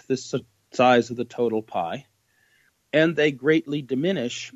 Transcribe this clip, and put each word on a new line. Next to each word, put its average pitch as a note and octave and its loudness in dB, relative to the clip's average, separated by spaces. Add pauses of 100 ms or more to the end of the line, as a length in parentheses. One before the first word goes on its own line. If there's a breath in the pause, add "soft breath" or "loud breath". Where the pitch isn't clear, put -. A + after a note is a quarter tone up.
the C3+ -2
s-, - -6 (380)
size B2 4
of A#2 -8
the A#2+ -6
total A2 -2
pie, F#2 -6 (840)
and D#3+ 2
they D3+ 2
greatly C#3+ 0
diminish C3 -4